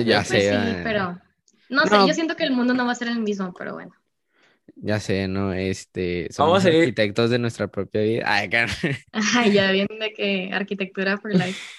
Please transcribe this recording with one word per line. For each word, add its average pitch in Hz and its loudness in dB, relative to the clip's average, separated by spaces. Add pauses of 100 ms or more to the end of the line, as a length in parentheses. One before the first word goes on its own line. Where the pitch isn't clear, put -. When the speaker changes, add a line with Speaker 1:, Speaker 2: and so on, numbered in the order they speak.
Speaker 1:
Ya 104 2
Speaker 2:
sé. - -
Speaker 3:
Pues 101 2
Speaker 1:
sé, - 2
Speaker 3:
sí, 101 0
Speaker 1:
eh. - -
Speaker 3:
pero 185 -4 (500)
no 285 0
sé, 415 6
Speaker 1:
No. 392 6
Speaker 3:
yo 311 4
siento 330 -2
que 330 -4
el 277 0
mundo 247 2
no 247 0
va 240 0
a - -4
ser 240 -8
el 233 -4
mismo, 196 -4
pero - -10
bueno. 123 -14 (840)
Speaker 1:
Ya 107 -2
sé, 95 -2
¿no? 98 -2
Este, 92 -4
somos 160 2
Speaker 2:
Vamos 190 4
a 175 6
ir 156 6
Speaker 1:
arquitectos 117 2
de 123 2
nuestra 113 -2
propia 101 -4
vida. 110 0
Ay, 101 0
car- 117 2
<laughs> 139 -4
Speaker 3:
Ajá, 220 2
ya 196 4
viene 202 0
de 214 -6
que 196 -4
arquitectura 196 -4
for 208 -10
life. 185 0 (180)